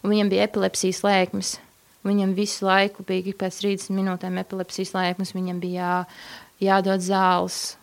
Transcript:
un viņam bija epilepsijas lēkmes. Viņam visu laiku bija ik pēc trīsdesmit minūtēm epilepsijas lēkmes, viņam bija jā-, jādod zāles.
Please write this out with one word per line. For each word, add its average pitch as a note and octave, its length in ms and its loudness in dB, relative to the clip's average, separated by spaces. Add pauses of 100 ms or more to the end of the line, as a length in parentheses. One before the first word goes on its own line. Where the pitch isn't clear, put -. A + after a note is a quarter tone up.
un G3+ 140 0
viņam G#3 180 4
bija G3 160 4
epilepsijas F#3+ 560 -2
lēkmes. F#3+ 480 2 (560)
Viņam G3 300 2
visu G3+ 260 -2
laiku G3 400 4
bija F#3 240 -2
ik G3 140 -8
pēc F#3 180 -4
trīsdesmit G3 380 -2
minūtēm F#3 420 -2
epilepsijas F#3 560 -6
lēkmes, F3+ 400 -2
viņam F3+ 240 -4
bija F3+ 300 -2 (100)
jā-, F3+ 80 -8 (640)
jādod F#3+ 340 4
zāles. F#3 560 2 (220)